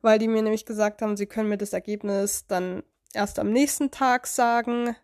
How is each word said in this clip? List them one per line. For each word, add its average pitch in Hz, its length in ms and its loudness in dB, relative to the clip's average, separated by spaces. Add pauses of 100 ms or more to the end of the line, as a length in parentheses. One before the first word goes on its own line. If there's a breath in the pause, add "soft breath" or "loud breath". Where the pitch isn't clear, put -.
weil 220 160 6
die 226 100 2
mir 220 140 2
nämlich 220 240 0
gesagt 208 340 -2
haben, 214 160 -2
sie 202 80 -4
können 214 240 -2
mir 208 80 0
das 202 160 -6
Ergebnis 202 720 -4
dann 185 360 -4 (320)
erst 202 240 -4
am 202 120 0
nächsten 277 400 2
Tag 247 360 0
sagen, 240 760 0